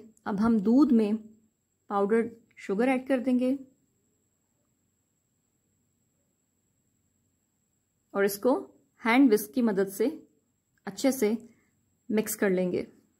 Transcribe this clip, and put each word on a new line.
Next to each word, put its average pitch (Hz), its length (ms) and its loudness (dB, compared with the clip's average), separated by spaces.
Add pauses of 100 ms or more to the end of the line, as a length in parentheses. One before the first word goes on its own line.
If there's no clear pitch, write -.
(280)
अब 208 120 -4
हम 226 200 2
दूध 240 320 4
में 220 240 2 (760)
पाउडर्ड 214 400 0 (280)
शुगर 214 320 -2
ऐड 254 180 -2
कर 269 120 0
देंगे 254 380 0 (4000)
और 294 120 2
इसको 302 280 -2 (480)
हैंड 247 280 4
विस्क 208 240 0
की 262 80 -2
मदद 202 280 0
से 220 180 -4 (800)
अच्छे 202 240 -2
से 233 180 -2 (800)
मिक्स 214 260 -4
कर 208 140 0
लेंगे। 180 360 -2 (340)